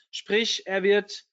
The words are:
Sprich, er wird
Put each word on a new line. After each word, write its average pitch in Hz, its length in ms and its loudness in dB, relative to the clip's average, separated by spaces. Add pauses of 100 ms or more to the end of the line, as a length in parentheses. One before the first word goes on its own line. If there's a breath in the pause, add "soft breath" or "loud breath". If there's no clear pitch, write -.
(120 soft breath)
Sprich, - 540 -2
er 190 180 -2
wird 202 500 0